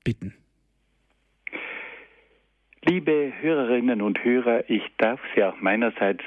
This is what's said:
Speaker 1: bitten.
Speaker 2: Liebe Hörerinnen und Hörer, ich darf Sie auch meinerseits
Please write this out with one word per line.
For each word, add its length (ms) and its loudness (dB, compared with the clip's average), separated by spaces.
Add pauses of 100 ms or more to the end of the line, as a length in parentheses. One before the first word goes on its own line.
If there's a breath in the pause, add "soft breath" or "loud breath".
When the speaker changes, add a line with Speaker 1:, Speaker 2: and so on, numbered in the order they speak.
Speaker 1:
bitten. 300 -6 (2500 loud breath)
Speaker 2:
Liebe 560 2
Hörerinnen 640 2
und 200 -2
Hörer, 480 2
ich 140 0 (140)
darf 200 2 (160)
Sie 80 4
auch 180 0
meinerseits 680 0